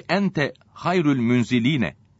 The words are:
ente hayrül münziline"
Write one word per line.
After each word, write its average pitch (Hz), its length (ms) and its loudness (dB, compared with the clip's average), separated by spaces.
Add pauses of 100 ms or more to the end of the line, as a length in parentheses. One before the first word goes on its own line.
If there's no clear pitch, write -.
ente 175 460 -2 (180)
hayrül 156 460 0
münziline" 120 800 0 (240)